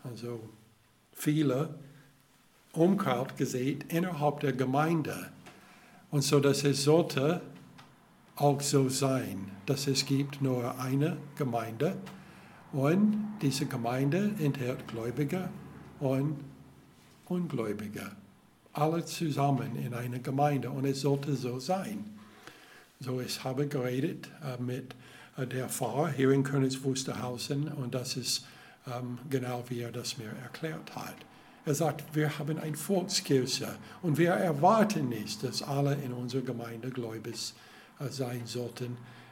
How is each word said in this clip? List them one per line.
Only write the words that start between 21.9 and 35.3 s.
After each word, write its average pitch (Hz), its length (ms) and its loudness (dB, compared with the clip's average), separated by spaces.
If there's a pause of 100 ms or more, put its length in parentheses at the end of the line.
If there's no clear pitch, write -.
So, 127 220 -4
ich - 240 -6
habe 135 240 0
geredet, 139 600 -2 (140)
äh, 127 180 -6
mit, 123 360 -6 (400)
äh, 135 100 -2
der 127 220 -4
Pfarrer 131 420 0
hier 135 220 6
in 135 100 6
Königs 135 400 2
Wusterhausen 131 880 -2
und 135 260 -4
das 123 220 -4
ist, - 280 -2 (440)
ähm, 123 300 -6 (120)
genau 123 380 -2
wie 120 120 -4
er 117 120 -6
das 117 260 -6
mir 107 120 -8 (120)
erklärt - 540 -10
hat. - 180 -10 (520)
Er 147 80 2
sagt, 147 400 0
wir 151 240 2
haben 156 200 -4
eine 156 180 -6
Volkskirche 143 920 0 (340)
und 151 160 2
wir 170 140 6
erwarten 185 760 4
nicht, 110 360 -4